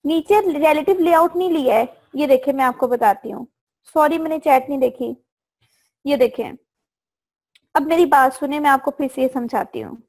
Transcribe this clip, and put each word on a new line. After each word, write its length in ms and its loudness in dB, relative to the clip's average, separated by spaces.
नीचे 380 0
relative 580 0
layout 360 2
नहीं 140 -2
लिया 260 0
है, 200 -2
ये 100 -2
देखिए 280 2
मैं 100 -2
आपको 240 -2
बताती 420 0
हूँ। 160 -12
Sorry 240 2
मैंने 200 -4
chat 300 2
नहीं 120 -4
देखी। 360 -4
ये 120 0
देखें, 400 -2
अब 80 0
मेरी 240 2
बात 260 2
सुने, 280 -6
मैं 100 2
आपको 200 0
फिर 180 -6
से 140 -6
ये 60 0
समझाती 520 -6
हूँ। 160 -12